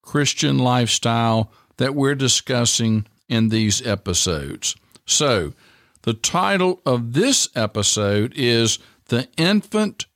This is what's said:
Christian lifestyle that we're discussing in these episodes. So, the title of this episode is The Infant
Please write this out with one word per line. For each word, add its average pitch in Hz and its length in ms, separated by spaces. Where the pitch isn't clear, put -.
Christian 143 560
lifestyle 117 920
that 135 180
we're 139 220
discussing 120 920
in 113 220
these 110 360
episodes. 87 880
So, 107 460
the 117 100
title 185 720
of 120 280
this 226 420
episode 104 800
is 117 460
The 120 300
Infant 202 800